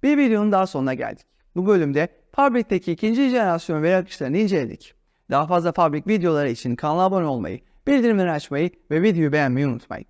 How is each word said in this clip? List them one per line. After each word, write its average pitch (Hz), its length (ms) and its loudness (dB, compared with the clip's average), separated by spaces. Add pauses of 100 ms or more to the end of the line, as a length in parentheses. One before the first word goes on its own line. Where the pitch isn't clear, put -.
Bir 285 140 4
videonun 220 340 2
daha 190 160 2
sonuna 135 260 -2
geldik. 117 320 -10 (300)
Bu 185 120 -2
bölümde 156 420 2 (220)
Fabrik'teki 240 600 0
ikinci 226 380 0
jenerasyon 175 540 -2
veri 175 120 4
akışlarını 156 420 -4
inceledik. 185 560 -2 (360)
Daha 147 180 0
fazla 175 240 0
Fabrik 156 360 0
videoları 170 420 0
için 120 260 -4
kanala 160 260 -2
abone 185 240 2
olmayı, 113 340 -6 (280)
bildirimleri 226 440 2
açmayı 151 400 -4 (200)
ve 156 100 2
videoyu 170 300 2
beğenmeyi 143 360 0
unutmayın. - 420 -8